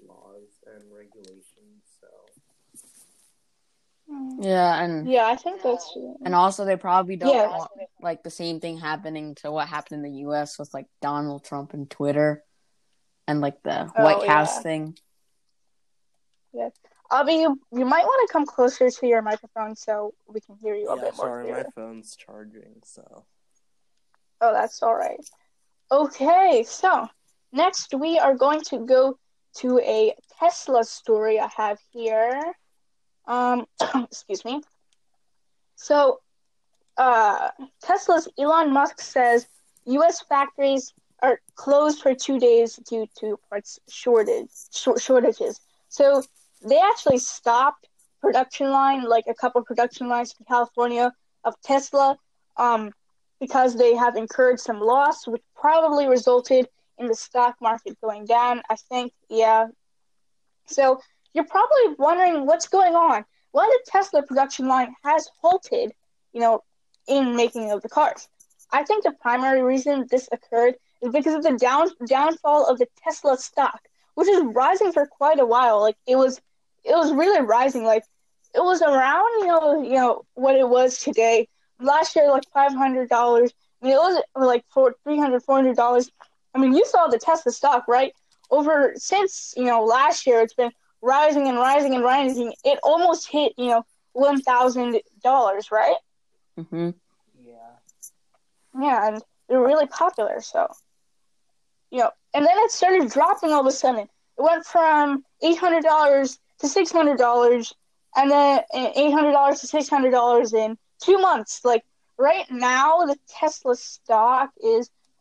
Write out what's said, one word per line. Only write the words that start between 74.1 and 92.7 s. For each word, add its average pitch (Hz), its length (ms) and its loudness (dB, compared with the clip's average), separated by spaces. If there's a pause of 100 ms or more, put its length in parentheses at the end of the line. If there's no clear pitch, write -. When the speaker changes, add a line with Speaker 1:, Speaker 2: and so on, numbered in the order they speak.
Speaker 2:
which 359 140 0
is 381 120 4 (140)
rising 349 380 0
for 302 120 0
quite 294 340 0
a 254 60 4
while. 233 360 2
Like, 214 160 0 (100)
it 254 80 2
was 262 240 2 (440)
it - 120 2
was 320 160 2
really 320 300 2
rising. 247 420 0
Like, 220 200 2 (500)
it - 100 0
was 359 180 2
around, 294 480 2 (100)
you 392 80 -2
know, 320 340 2
you 254 140 -2
know, 254 380 0
what 269 220 2
it 269 120 4
was 254 320 2
today. 226 480 2 (320)
Last 277 360 0
year, 294 140 6
like, 269 140 2 (100)
five 277 200 2
hundred 262 360 -2
dollars. 240 440 2 (280)
I 247 40 -10
mean, 269 100 2
it - 20 4
was, 349 260 2 (120)
like, 247 340 0
for 262 340 2
three 302 140 -4
hundred, 262 260 0
four 269 120 0
hundred 262 200 2
dollars. 247 360 0 (420)
I 254 60 -2
mean, 262 140 2
you 370 120 4
saw 359 220 2
the 233 120 0
Tesla 330 320 0
stock, 254 360 -2
right? 254 260 0 (380)
Over, 294 440 2
since, - 600 -4
you 247 80 -2
know, 233 180 2
last 262 440 2
year, 233 140 4
it's 226 120 0
been 240 180 -2 (300)
rising 285 460 2
and 247 100 -2
rising 269 380 2
and 247 80 0
rising. 254 500 0 (100)
It 277 200 2